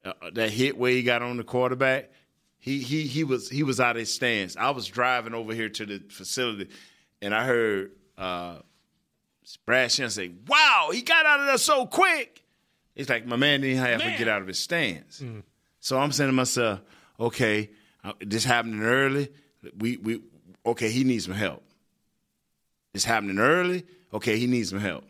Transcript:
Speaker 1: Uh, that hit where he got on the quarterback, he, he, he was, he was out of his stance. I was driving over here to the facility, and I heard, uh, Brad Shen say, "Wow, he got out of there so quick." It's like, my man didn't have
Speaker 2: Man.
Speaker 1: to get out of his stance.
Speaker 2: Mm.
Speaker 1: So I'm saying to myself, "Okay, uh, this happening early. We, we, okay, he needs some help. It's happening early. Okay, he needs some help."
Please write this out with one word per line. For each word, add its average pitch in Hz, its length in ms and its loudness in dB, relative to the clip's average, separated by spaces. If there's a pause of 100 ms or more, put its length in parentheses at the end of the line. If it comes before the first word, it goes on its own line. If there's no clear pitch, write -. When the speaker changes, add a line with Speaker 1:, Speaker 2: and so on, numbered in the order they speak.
Speaker 1:
Uh, 95 80 -10 (200)
that 110 180 0
hit 127 260 0
where 123 140 2
he 127 120 2
got 120 180 2
on 123 140 -6
the 117 80 -6
quarterback, 127 680 0 (480)
he, 139 200 -4
he, 143 280 -2
he 147 180 -2
was, 131 240 -2
he 139 140 -2
was 131 180 0
out 120 160 2
of - 20 -4
his 110 140 -6
stance. 104 420 -2
I 110 140 0
was 127 180 -6
driving 123 460 0
over 113 200 -6
here 113 140 -4
to 107 180 -8
the 101 220 -10
facility, 101 640 -6 (520)
and 101 140 -2
I 113 80 2
heard, 110 480 0 (260)
uh, 87 420 -8 (1040)
Brad 123 260 2
Shen 123 180 -2
say, 98 220 -6 (160)
"Wow, 262 460 6
he 247 80 -4
got 320 240 4
out 294 160 6
of 277 60 0
there 269 100 4
so 269 300 2
quick." 330 540 0 (540)
It's 135 140 -10
like, 117 160 0
my 120 100 -4
man 139 240 4
didn't 131 200 0
have 120 200 2
Speaker 2:
Man. - 140 -2
Speaker 1:
to - 40 -4
get 113 120 0
out 104 120 0
of 92 60 -10
his 95 120 -6
stance. 123 600 -4
Speaker 2:
Mm. 113 240 -14 (380)
Speaker 1:
So 131 180 0
I'm 143 140 2
saying 139 160 2
to 131 40 4
myself, 120 460 2 (400)
"Okay, 107 520 0 (320)
uh, 101 180 -12
this 104 240 -2
happening 117 380 0
early. 135 460 2 (480)
We, 117 200 -2
we, 113 240 -6 (440)
okay, 117 240 0
he 123 140 0
needs 117 220 2
some 92 80 -8
help. 98 300 -4 (1300)
It's 98 100 -2
happening 104 360 0
early. 180 440 2 (300)
Okay, 110 240 0
he 123 100 0
needs 120 220 0
some 95 100 -6
help." 92 300 -4